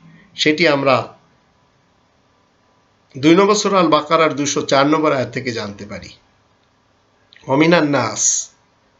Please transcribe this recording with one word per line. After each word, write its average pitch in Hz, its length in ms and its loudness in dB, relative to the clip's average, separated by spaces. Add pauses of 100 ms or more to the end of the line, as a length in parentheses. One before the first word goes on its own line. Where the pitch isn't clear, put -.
(340)
সেটি 156 340 0
আমরা 135 480 0 (2000)
দুই 156 160 4
নম্বর 202 200 4
সূরা 196 260 0
আল 165 80 2
বাকারার 151 480 0
দুইশো 143 260 -4
চার 139 240 2
নম্বর 156 260 0
আয়াত 123 200 -4
থেকে 127 200 -6
জানতে 104 340 -10
পারি। 101 220 -16 (1400)
"ওয়া 135 100 0
মিনান 160 300 4
নাস 117 600 -2 (500)